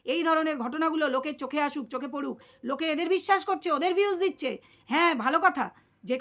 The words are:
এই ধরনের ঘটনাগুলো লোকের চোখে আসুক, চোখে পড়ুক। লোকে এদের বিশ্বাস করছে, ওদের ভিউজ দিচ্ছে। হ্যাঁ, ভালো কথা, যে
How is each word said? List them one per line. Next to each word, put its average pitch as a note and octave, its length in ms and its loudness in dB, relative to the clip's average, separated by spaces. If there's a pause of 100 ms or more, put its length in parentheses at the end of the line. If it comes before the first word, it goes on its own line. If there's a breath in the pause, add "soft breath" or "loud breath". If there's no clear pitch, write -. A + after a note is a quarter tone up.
এই D#4+ 200 0
ধরনের D#4+ 340 2
ঘটনাগুলো D#4 520 0
লোকের C4 280 -2
চোখে C#4+ 240 -4
আসুক, C#4+ 260 -2
চোখে C4 200 -6
পড়ুক। C#4 300 -6 (260 soft breath)
লোকে C4+ 280 -2
এদের E4 180 0
বিশ্বাস F#4+ 360 2
করছে, F4+ 260 -2
ওদের D#4 220 2
ভিউজ G4 260 2
দিচ্ছে। D#4+ 300 -2 (400 soft breath)
হ্যাঁ, D#4+ 260 4
ভালো C4 240 0
কথা, D#4+ 260 2 (380 soft breath)
যে B3 180 -2